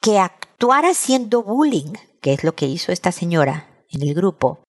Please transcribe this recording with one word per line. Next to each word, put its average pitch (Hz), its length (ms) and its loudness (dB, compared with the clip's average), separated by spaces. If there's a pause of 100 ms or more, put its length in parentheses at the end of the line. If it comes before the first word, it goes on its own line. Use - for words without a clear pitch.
que 208 160 4
actuar 247 680 0
haciendo 247 580 0
bullying, 208 520 0 (260)
que 139 140 2
es 139 100 -6
lo 160 100 0
que - 120 -4
hizo 165 260 -4
esta 180 200 -2
señora 156 540 -2 (220)
en 143 140 -6
el 147 100 -2
grupo, 160 560 -2